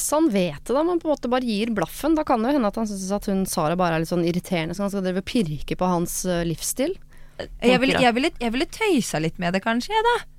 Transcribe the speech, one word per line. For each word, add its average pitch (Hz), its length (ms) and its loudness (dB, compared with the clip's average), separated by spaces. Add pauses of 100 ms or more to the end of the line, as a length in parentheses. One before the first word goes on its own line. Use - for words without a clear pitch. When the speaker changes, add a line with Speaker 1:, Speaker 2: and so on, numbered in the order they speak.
(120)
Speaker 1:
han 311 160 4
vet 180 360 0
det 233 120 -2
da, 302 80 2
man 349 160 0
på 320 80 -4
en 294 60 4
måte 254 180 -6
bare 254 160 0
gir 220 240 0
blaffen, 277 440 0
da 302 80 0
kan 233 180 2
det 240 80 2
jo 294 80 2
hende 214 100 2
at - 80 -4
han 220 140 -2
synes 190 260 -4
at 208 140 -4
hun, 190 180 0
Sara, 165 280 0
bare 175 200 2
er 165 80 0
litt - 80 -6
sånn 170 160 2
irriterende, 175 480 -2
så 196 80 -4
han 196 80 -2
skal 196 140 -2
drive 185 160 -2
og - 80 -10
pirke 160 480 -2
på 180 100 0
hans, 175 380 0
eh, 170 180 0
livsstil. 254 480 -2 (460)
Speaker 2:
Jeg - 420 2
ville, 262 140 2
Speaker 3:
Tenker - 20 4
at 262 80 4
Speaker 2:
jeg 233 120 6
ville, 294 140 2 (100)
jeg 233 120 -2
ville 269 160 -2
tøysa 311 520 0
litt 160 200 -2
med 175 160 -2
det 196 80 0
kanskje, 240 300 -2
jeg 440 100 2
da. 480 120 4 (220)